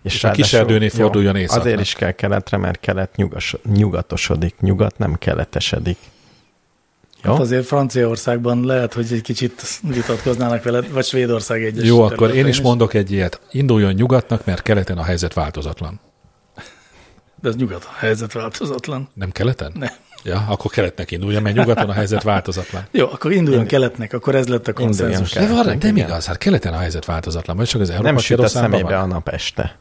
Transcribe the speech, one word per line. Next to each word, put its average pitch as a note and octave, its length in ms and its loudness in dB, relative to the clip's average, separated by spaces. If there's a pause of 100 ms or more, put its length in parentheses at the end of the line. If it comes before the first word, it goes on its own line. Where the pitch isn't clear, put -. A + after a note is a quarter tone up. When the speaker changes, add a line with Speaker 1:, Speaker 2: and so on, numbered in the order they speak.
Speaker 1:
És F#2+ 120 -4
Speaker 2:
És - 100 -2
a G#2+ 80 4
kis G#2 200 2
Speaker 1:
ráadásul, A#2+ 80 6
Speaker 2:
erdőnél A2 380 4
Speaker 1:
jó, A2+ 60 4
Speaker 2:
forduljon G2+ 320 4
északnak. G2+ 300 0
Speaker 1:
azért A2 140 2
is F#2+ 140 -2
kell - 180 -2
keletre, G2+ 460 -2
mert F#2 220 -2
kelet F#2+ 360 -4
nyugas-, - 400 -4 (180)
nyugatosodik, F2 880 0
nyugat G2 380 2
nem F2+ 180 0
keletesedik. - 840 -2 (1300)
Jó? G2 80 0
Speaker 3:
Hát C#3+ 100 4
azért B2+ 240 0
Franciaországban A#2+ 1000 0
lehet, B2+ 280 0
hogy A#2 180 -4
egy A2+ 100 -2
kicsit B2 420 -6 (180)
vitatkoznának A#2+ 840 -2
veled, A#2+ 280 -2
vagy C3 140 0
Svédország A#2 580 0
egyes A2 240 0
Speaker 2:
Jó, A#2 140 8
akkor G#2 100 6
én A2+ 60 -4
Speaker 3:
területein C3 300 4
Speaker 2:
is B2+ 100 2
Speaker 3:
is. - 60 -2
Speaker 2:
mondok A#2 300 2
egy G2+ 180 0
ilyet. F#2+ 280 -2 (120)
Induljon A2 420 2
nyugatnak, A#2 520 2
mert F#2 160 -2
keleten F#2+ 360 0
a D#2+ 60 -6
helyzet E2+ 300 -2
változatlan. D#2 680 -6 (1400)
Speaker 3:
De B2+ 80 -2
ez A2 60 -4
nyugat, G2 280 -4
a - 140 -20
helyzet A2 360 -2
változatlan. C3 800 -8
Speaker 2:
Nem F#2+ 180 -8
keleten? G2+ 440 -2
Speaker 3:
Nem. B2+ 140 -6 (340)
Speaker 2:
Ja, G2+ 240 -2
akkor G#2 240 -4
keletnek F2+ 400 -4
induljon, G2+ 300 -2
mert G#2 140 0
nyugaton A2+ 340 2
a G2 40 -2
helyzet G#2 300 0
változatlan. F#2 680 -2
Speaker 3:
Jó, F3 140 2
akkor D3+ 260 -4
induljon G3+ 60 4 (240)
Speaker 1:
Induljon. G#2+ 60 0
Speaker 3:
keletnek, A#2+ 460 0
akkor C3+ 220 0
ez B2+ 120 2
lett A#2+ 200 -2
a A2 100 -4
Speaker 1:
Induljon B2 100 0 (100)
Speaker 3:
konszenzus. F#2 360 0
Speaker 2:
De - 60 -2
van, G#3 100 4
Speaker 1:
keletnek, G#3+ 320 2
Speaker 2:
nem G#3+ 140 2
Speaker 1:
igen. A2 120 2
Speaker 2:
igaz, E2 180 -4
hát F2 120 -6
keleten A#2+ 360 2
a D#2+ 40 -4
helyzet E2 280 -4
változatlan, E2 520 -4
vagy A#2 100 0
csak A2+ 140 0
az F#2 60 2
Speaker 1:
Nem E2+ 100 -4
Speaker 2:
Európa C3 220 2
Speaker 1:
süt A2+ 120 0
a B2 40 6
Speaker 2:
kérdőszámban A#2 440 2
Speaker 1:
szemébe F#2 160 0
Speaker 2:
van? F#2+ 140 0
Speaker 1:
a F2+ 40 -2
nap E2+ 160 -4
este. - 520 -6